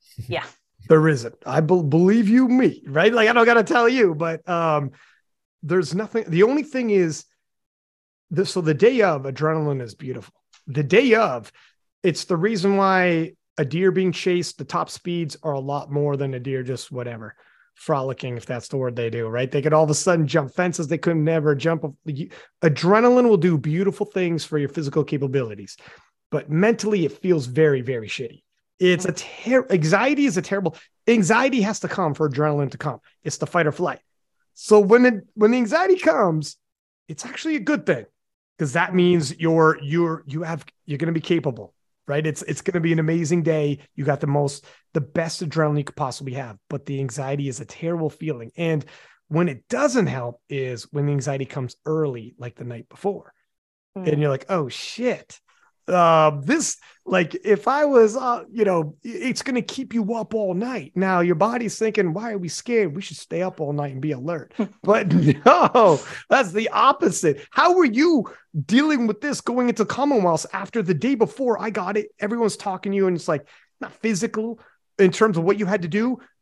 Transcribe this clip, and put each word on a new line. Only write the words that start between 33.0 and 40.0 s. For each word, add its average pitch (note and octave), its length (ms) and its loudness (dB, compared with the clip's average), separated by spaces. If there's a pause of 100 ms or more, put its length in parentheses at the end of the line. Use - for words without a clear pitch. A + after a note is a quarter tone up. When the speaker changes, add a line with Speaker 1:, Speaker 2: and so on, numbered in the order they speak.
Speaker 2:
It's D3+ 140 -8
the D3+ 100 -6
fight E3 200 2
or D3 40 0
flight. D#3 280 -4 (540)
So - 260 4
when A3+ 260 6
it, A3+ 180 2 (120)
when G#3+ 160 4
the B3 60 2
anxiety E4 400 2
comes, F#3 580 0 (520)
it's - 180 -14
actually D4+ 320 -4
a - 20 -4
good C#4 260 -2
thing, C3+ 200 -2 (520)
'cause C#3+ 160 -4
that F3+ 220 0
means F3 440 2
you're, D#3+ 420 4
you're, E3 440 -2